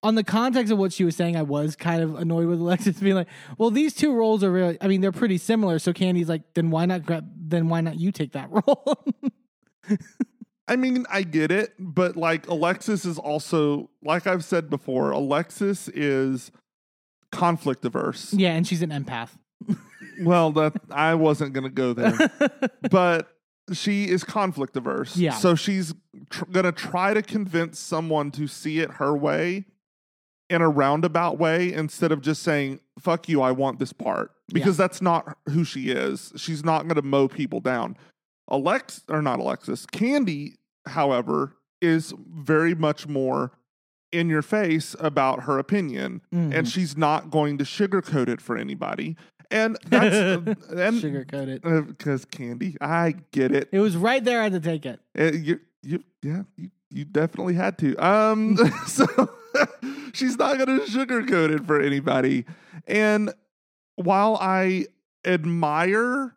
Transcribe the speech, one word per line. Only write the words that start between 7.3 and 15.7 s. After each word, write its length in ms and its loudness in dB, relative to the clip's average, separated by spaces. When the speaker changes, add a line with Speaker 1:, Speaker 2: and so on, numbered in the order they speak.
Speaker 1:
then 320 0
why 120 2
not 200 -4
you 120 2
take 200 -4
that 180 -10
<laughs> 160 2
role?" 380 0
Speaker 2:
I 60 2
mean, 360 0
I 120 0
get 300 0
it, 260 -2
but, 380 0
like, 320 -2
Alexis 560 -2
is 140 -4
also, 720 -2
like 240 0
I've 180 0
said 240 -2
before, 440 -2
Alexis 760 -2